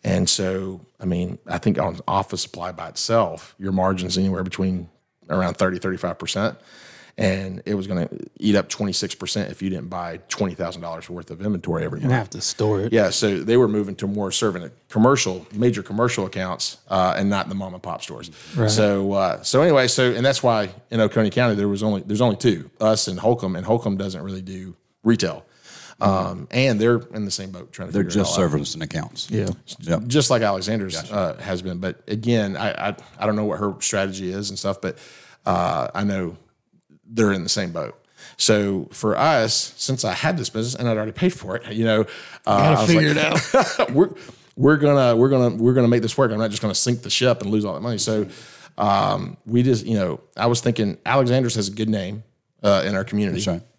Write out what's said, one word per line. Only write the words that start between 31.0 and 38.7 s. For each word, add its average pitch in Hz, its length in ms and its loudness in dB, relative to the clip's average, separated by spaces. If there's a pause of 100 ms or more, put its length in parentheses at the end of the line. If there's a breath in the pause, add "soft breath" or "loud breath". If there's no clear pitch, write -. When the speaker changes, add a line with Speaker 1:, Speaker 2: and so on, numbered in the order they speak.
Speaker 3:
Gotcha. 104 140 -10
Speaker 1:
uh, 92 260 -2
has 92 220 -6
been. 90 160 -8
But 92 300 -8
again, 107 480 0
I, 101 320 -4
I, 104 80 -6 (240)
I 101 60 -2
don't 107 100 0
know 107 80 -2
what 101 160 -4
her 101 180 -2
strategy 98 540 -2
is 101 180 -6
and 98 80 -10
stuff, 98 220 -4
but, 90 180 -6 (480 loud breath)
uh, 87 480 0
I 95 80 -4
know 95 340 -4 (720)
they're 110 260 2
in 92 120 -2
the - 60 -6
same 95 200 -4
boat. 78 240 -8 (440 loud breath)
So 101 520 2